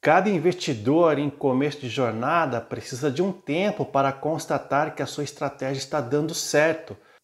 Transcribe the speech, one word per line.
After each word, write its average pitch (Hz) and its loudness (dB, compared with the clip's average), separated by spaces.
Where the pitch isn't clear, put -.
Cada 185 6
investidor 156 2
em 147 0
começo 139 0
de 127 -8
jornada 123 0
precisa 127 -6
de 131 -2
um 190 2
tempo 185 -2
para 139 0
constatar 147 -2
que 147 -4
a - -2
sua 147 -8
estratégia 135 -6
está 147 -4
dando 139 -2
certo, 156 0